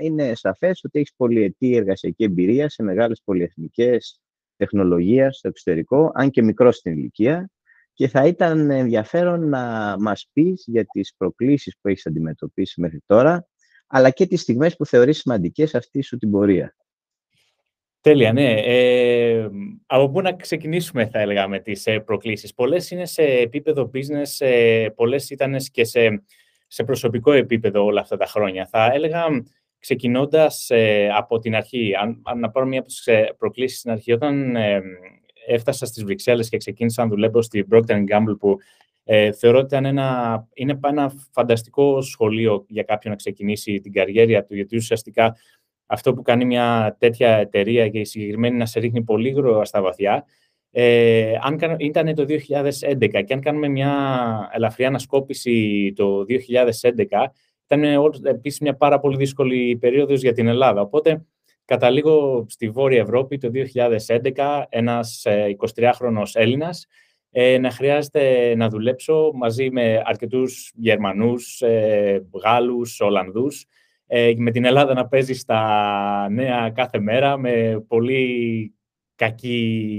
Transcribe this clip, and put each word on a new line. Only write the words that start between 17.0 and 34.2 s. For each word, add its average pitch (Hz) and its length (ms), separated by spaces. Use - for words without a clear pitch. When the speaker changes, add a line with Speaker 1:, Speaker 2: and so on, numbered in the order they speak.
Speaker 2:
Τέλεια, 135 320
ναι. 120 280
Ε, 120 920
από 139 240
πού 160 100
να 185 120
ξεκινήσουμε, 160 720
θα 113 120
έλεγα, 101 300
με 98 120
τις, 101 260
ε, 110 120
προκλήσεις; 107 560
Πολλές 160 360
είναι 180 160
σε 165 160
επίπεδο 135 720
business, 139 440
ε, 117 560
πολλές 127 360
ήταν 139 260
και 117 120
σε, 113 380
σε - 180
προσωπικό 120 480
επίπεδο 110 520
όλα 104 160
αυτά 101 160
τα 95 100
χρόνια. 95 400
Θα 113 260
έλεγα, 160 320
ξεκινώντας, 131 920
ε, 107 380
από 104 300
την 113 160
αρχή, 110 400
αν, 110 300
αν 120 140
να 117 120
πάρω 131 160
μία 131 120
από 127 100
τις, - 180
ε, 110 320
προκλήσεις 120 400
στην 120 120
αρχή, 113 220
όταν, 135 440